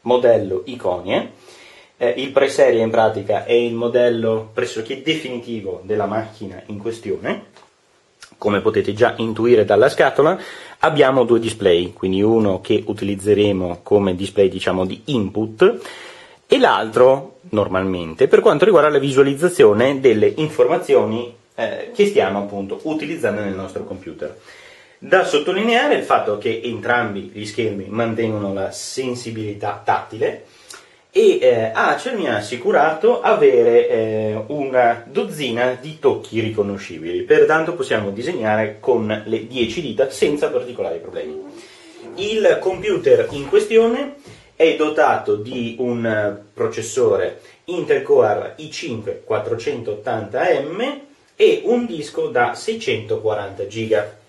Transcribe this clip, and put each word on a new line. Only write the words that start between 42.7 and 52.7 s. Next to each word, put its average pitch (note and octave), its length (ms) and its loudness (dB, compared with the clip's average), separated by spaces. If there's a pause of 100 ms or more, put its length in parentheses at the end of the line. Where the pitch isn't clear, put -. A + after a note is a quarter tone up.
in C#3 160 -8
questione A3+ 680 2 (400)
è D#3+ 200 4
dotato D3+ 600 2
di A#2 420 -6
un, A#2+ 280 -2
eh, G#2 360 -2 (120)
processore G2+ 880 0 (240)
Intel D#3 360 0
Core B2 560 2
i D#3 140 -16
cinque A2 520 -8
quattrocentottanta A#2 1300 -4 (120)
M A3+ 400 -6 (340)
e - 300 4
un A#3+ 200 0
disco D#3 420 -6
da A#2+ 280 0
seicentoquaranta G#2 1120 -4